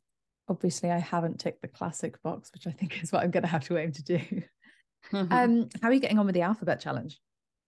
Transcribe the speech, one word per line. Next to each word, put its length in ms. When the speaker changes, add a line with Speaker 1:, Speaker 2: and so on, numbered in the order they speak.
Speaker 1:
obviously, 400
I 80
haven't 420
ticked 220
the 60
classic 540
box, 300
which 140
I 60
think 300
is 80
what 120
I'm 80
gonna 160
have 220
to 100
aim 140
to 100
do. 240
Speaker 2:
<laughs> 160
Speaker 1:
Um, 560
how 80
are 60
you 60
getting 180
on 80
with 80
the 80
alphabet 360
challenge? 400